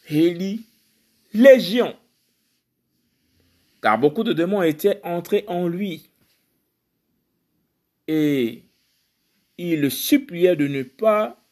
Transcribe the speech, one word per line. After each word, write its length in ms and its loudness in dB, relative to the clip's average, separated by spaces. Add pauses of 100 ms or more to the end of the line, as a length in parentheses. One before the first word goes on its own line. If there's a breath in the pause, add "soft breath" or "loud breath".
Et 180 2
il 100 -2
dit, « 280 -8 (680)
Légion. » 640 4 (1800)
Car 160 2
beaucoup 280 0
de 80 -2
démons 300 -2
étaient 400 0
entrés 440 -4
en 220 -4
lui. 420 -8 (2000)
Et 580 -2 (920)
il 220 -4
le 100 0
suppliait 680 0
de 100 -2
ne 160 -6
pas 580 -4 (100)